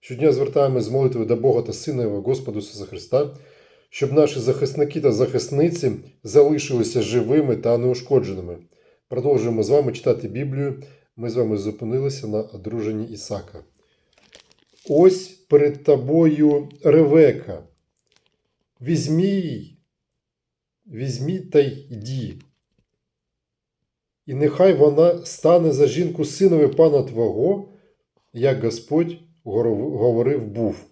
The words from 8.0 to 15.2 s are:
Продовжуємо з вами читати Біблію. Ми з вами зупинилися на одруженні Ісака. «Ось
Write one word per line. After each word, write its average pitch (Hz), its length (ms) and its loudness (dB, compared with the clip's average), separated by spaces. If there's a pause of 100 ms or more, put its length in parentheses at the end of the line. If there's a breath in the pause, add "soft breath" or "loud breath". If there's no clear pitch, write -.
Продовжуємо 120 540 0
з 107 80 -2
вами 135 220 2
читати - 360 -2
Біблію. 135 540 -8 (340 loud breath)
Ми 117 140 -8
з 113 60 -6
вами 110 200 0
зупинилися 113 680 -6
на 107 160 -4
одруженні 110 640 -8
Ісака. 104 580 -14 (1200 soft breath)
«Ось 180 400 4